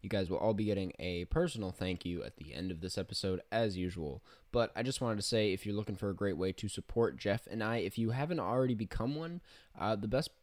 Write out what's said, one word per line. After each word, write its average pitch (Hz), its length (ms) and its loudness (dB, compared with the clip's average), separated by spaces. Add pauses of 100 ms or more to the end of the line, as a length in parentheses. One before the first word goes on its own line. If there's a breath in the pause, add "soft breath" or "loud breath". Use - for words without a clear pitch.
You 95 80 -8
guys 98 180 2
will 85 120 2
all 107 160 4
be 104 100 2
getting 98 320 2
a 87 280 -2
personal 131 440 0
thank 92 340 -2
you 87 200 -2
at - 140 -10
the 73 140 -14
end 90 200 -4
of 82 100 -6
this 92 160 -4
episode, 92 440 -2 (100)
as 107 260 2
usual. 87 460 -4 (280 loud breath)
But 117 240 2
I 107 60 -2
just 131 200 -2
wanted 113 160 0
to 101 40 -2
say, 107 320 4
if 95 140 -4
you're 101 80 -2
looking 104 220 -2
for 101 120 -2
a 92 60 -2
great 98 200 2
way 92 180 0
to - 140 -6
support 98 520 0
Jeff 104 260 0
and 110 180 -4
I, 117 140 0
if 101 220 -2
you 113 100 2
haven't 147 300 0
already 123 340 2
become 113 400 -2
one, 165 280 -6 (380 loud breath)
uh, 107 160 2
the 104 120 -4
best 127 240 0 (100)